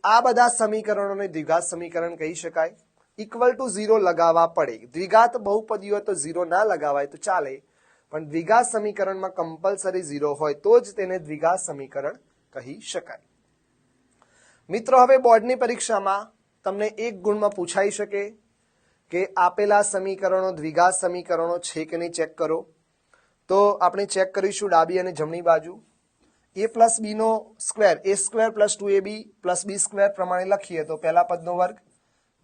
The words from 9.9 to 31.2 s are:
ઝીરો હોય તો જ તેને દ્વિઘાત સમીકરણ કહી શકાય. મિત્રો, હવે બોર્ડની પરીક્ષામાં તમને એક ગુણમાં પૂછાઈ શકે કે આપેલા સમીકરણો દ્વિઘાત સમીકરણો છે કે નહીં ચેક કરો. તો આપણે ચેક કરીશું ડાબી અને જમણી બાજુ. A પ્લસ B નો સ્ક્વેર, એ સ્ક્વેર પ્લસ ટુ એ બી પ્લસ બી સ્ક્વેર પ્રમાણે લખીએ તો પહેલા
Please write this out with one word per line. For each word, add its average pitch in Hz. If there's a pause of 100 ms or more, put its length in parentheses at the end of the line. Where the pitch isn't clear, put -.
ઝીરો 147
હોય 147
તો 214
જ 240
તેને 185
દ્વિઘાત 160
સમીકરણ 139 (360)
કહી 135
શકાય. - (1500)
મિત્રો, 226
હવે 247
બોર્ડની 240
પરીક્ષામાં 220 (320)
તમને 202
એક 214
ગુણમાં 208
પૂછાઈ 196
શકે 208 (720)
કે 185
આપેલા 208
સમીકરણો 190
દ્વિઘાત 165
સમીકરણો 175
છે 160
કે 160
નહીં 170
ચેક 160
કરો. 160 (800)
તો 202
આપણે 196
ચેક 190
કરીશું 196
ડાબી 170
અને 185
જમણી 156
બાજુ. 170 (720)
A 202
પ્લસ 226
B 214
નો 220
સ્ક્વેર, 196
એ 190
સ્ક્વેર 220
પ્લસ 208
ટુ 202
એ 196
બી 208
પ્લસ 180
બી 202
સ્ક્વેર 202
પ્રમાણે 185
લખીએ 190
તો 156
પહેલા 165